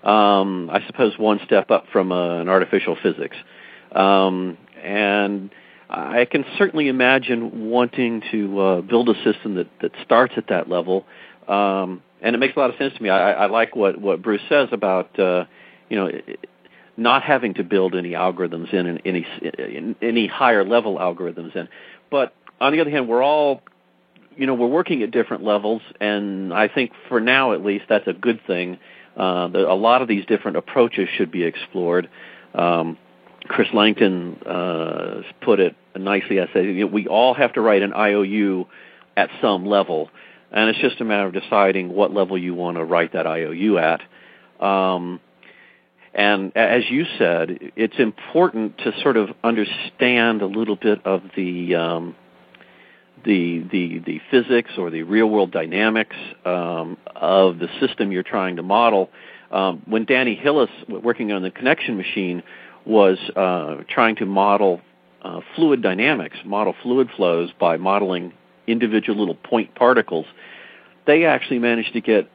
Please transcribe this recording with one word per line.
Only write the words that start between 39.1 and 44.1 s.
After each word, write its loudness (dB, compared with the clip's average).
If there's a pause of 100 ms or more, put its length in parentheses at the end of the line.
at 2 (140)
some 0
level, 0 (420)
and 2
it's -2
just -2
a -4
matter 0
of -6
deciding 0
what 0
level 0
you -4
want -4
to -4
write 0
that -4
I -4
O -6
U 0
at. 2 (640)